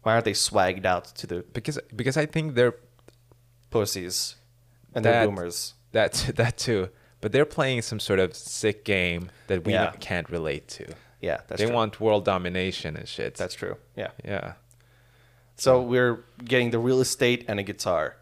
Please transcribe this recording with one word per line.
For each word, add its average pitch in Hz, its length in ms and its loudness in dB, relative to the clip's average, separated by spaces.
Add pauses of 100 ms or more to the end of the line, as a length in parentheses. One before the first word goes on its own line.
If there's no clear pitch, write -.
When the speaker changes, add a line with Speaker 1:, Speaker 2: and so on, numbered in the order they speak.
Speaker 1:
Why 110 100 4
aren't 113 120 2
they 104 80 2
swagged 95 520 2
out 90 200 0 (140)
to - 80 -12
the 87 260 -6
Speaker 2:
Because, 139 240 -6 (180)
because 127 220 -2
I 151 80 2
think 156 300 -4
they're 120 200 4 (920)
Speaker 1:
pussies 95 640 -2 (580)
and 113 120 -2
they're 117 80 6
Speaker 2:
That 117 120 4
Speaker 1:
boomers? 90 480 -6 (180)
Speaker 2:
that, 107 220 2
<laughs> - 220 -4
that 117 220 2
too. 98 320 0 (320)
But 104 100 -4
they're 135 140 4
playing 131 360 0
some 110 180 -6
sort 98 200 2
of 92 160 2
sick - 500 -4
game 90 440 0 (180)
that 90 180 -2
we 107 80 2
Speaker 1:
Yeah. 85 260 2
Speaker 2:
can't 87 300 -6
relate 78 400 -4
to. - 240 -14 (280)
Speaker 1:
Yeah, 78 260 -2
that's - 120 -8
Speaker 2:
They 107 80 2
Speaker 1:
true. 120 80 0
Speaker 2:
want 110 240 -2
world 107 240 4
domination 90 720 -2
and 71 120 -12
shit. - 280 -8
Speaker 1:
That's - 180 -6
true. 92 220 -8 (200)
Yeah. 95 160 -8 (120)
Speaker 2:
Yeah. - 300 -8 (1040)
Speaker 1:
So 131 240 6
Speaker 2:
Yeah. 123 60 -4
Speaker 1:
we're 120 360 4 (220)
getting 120 260 2
the 113 80 2
real 127 220 4
estate 123 460 2
and 104 120 -2
a 101 40 -4
guitar. 90 580 -2